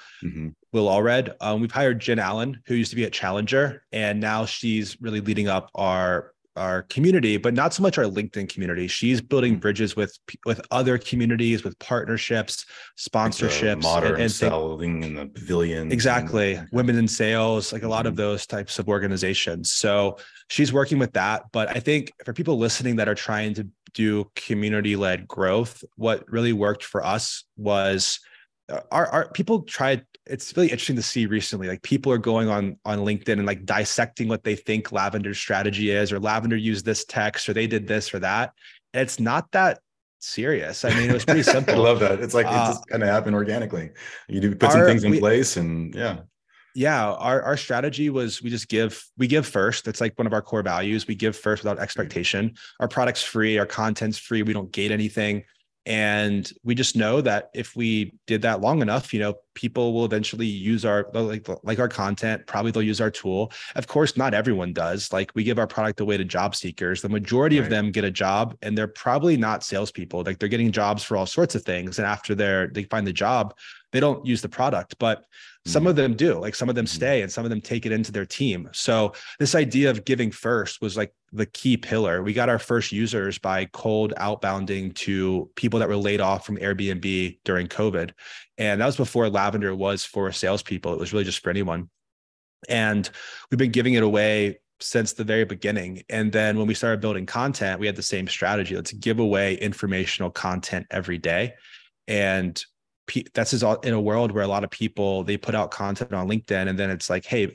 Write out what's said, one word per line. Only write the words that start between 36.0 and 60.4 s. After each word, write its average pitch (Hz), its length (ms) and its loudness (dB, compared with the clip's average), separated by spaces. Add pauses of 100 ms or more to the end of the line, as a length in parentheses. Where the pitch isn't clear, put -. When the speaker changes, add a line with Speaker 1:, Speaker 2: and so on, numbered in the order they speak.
Speaker 2:
or 98 80 -2
Lavender 110 360 0
used 107 280 -2
this 110 200 -2
text, - 440 -2
or 110 40 0
they 113 140 0
did 107 220 -2
this 107 260 -2
or 98 60 -6
that. 104 320 -2 (420)
And 131 80 0
it's 123 160 -6
not 127 320 0
that 185 300 2 (400)
serious. 110 640 -2
I 120 60 2
mean, 120 200 4
it - 20 4
was 120 120 0
pretty 160 180 6
Speaker 1:
<laughs> - 140 6
Speaker 2:
simple. 139 180 2
Speaker 1:
I - 40 4
love 117 220 8
that. 98 200 4
It's 117 140 -2
like, 117 120 4
it 113 60 0
Speaker 2:
Uh, 117 160 4
Speaker 1:
just 107 200 -4
kinda 113 160 0
happened 104 300 2
organically. 104 560 -2 (380)
You 98 120 -2
do 101 140 4
put - 160 6
some 160 120 10
Speaker 2:
Our, 180 40 10
Speaker 1:
things 113 160 8
in 104 80 4
Speaker 2:
we 101 80 6
Speaker 1:
place 113 380 4
and 82 360 -2
yeah. 98 280 -4 (540)
Speaker 2:
Yeah. 127 400 2
Our, 123 280 2
our 143 140 0
strategy 139 520 -2
was 123 340 -2
we 120 60 -6
just 117 200 -6
give, 110 360 0 (140)
we 127 80 2
give 143 180 4
first. 104 400 0
That's, - 160 -4
like, 113 160 -2
one 113 120 0
of 101 40 -4
our 107 80 2
core 107 220 -2
values. 98 460 -2
We 110 80 -4
give 107 200 0
first 107 280 -2
without 101 140 -2
Speaker 1:
Mm-hmm. - 40 -6
Speaker 2:
expectation. 98 720 -2 (240)
Our - 80 0
product's 123 380 0
free. 110 340 2
Our 101 80 2
content's 107 520 -2
free. 110 260 -2
We 107 80 2
don't 98 180 -4
gate 101 220 0
anything. 104 500 0 (420)
And 104 640 0 (140)
we 120 140 0
just - 180 0
know 113 280 4
that 104 320 0
if 123 200 -8
we 110 400 -2 (140)
did 107 140 0
that 110 180 2
long 139 220 2
enough, 117 300 0
you 113 60 0
know, 104 160 -2 (220)
people 120 360 -2
will 113 120 2
eventually 110 420 -2